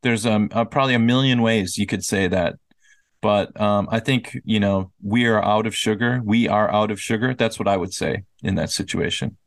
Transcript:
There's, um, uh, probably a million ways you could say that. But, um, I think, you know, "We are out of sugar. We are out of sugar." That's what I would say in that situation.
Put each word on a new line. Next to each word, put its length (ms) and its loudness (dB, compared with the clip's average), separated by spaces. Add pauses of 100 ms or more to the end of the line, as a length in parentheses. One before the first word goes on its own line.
There's, 240 0
um, 260 2
uh, 140 0
probably 300 0
a 40 4
million 440 4
ways 340 0
you 80 0
could 180 -4
say 240 0
that. 280 0 (680)
But, 400 0
um, 300 0
I 80 0
think, 440 -4
you 160 0
know, 400 0
"We 280 0
are 180 2
out 220 2
of 80 -6
sugar. 480 0
We 240 2
are 260 2
out 160 2
of 100 -6
sugar." 360 -2
That's 240 0
what 80 -2
I 100 2
would 160 -4
say 300 -4 (180)
in 140 -2
that 160 -2
situation. 760 -4